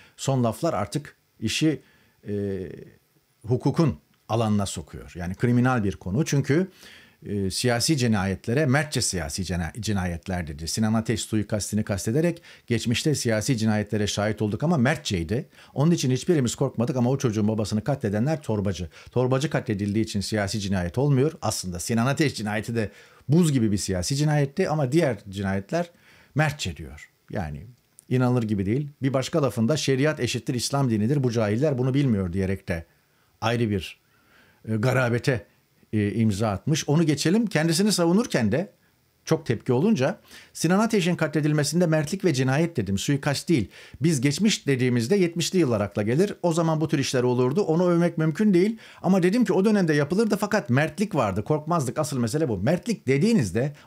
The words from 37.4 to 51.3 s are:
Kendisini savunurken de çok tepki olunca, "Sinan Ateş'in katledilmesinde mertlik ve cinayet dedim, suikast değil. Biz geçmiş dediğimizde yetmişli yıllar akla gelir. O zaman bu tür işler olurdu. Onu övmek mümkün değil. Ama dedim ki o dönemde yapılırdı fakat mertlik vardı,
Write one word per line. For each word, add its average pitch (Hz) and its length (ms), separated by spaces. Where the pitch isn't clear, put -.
Kendisini 165 460
savunurken 170 600
de 165 200
çok - 200
tepki - 280
olunca, 156 460
"Sinan 180 260
Ateş'in 196 360
katledilmesinde 151 720
mertlik 160 380
ve 165 80
cinayet 135 440
dedim, 98 200
suikast 143 520
değil. 123 200
Biz 147 200
geçmiş 147 460
dediğimizde 123 480
yetmişli 175 440
yıllar 120 220
akla 104 220
gelir. 147 380
O 170 120
zaman 160 280
bu 156 60
tür 151 120
işler 123 240
olurdu. 127 380
Onu 175 280
övmek 170 280
mümkün 160 360
değil. 208 240
Ama 180 220
dedim 208 220
ki 180 80
o 190 120
dönemde 196 280
yapılırdı 185 460
fakat 208 300
mertlik 151 460
vardı, 104 280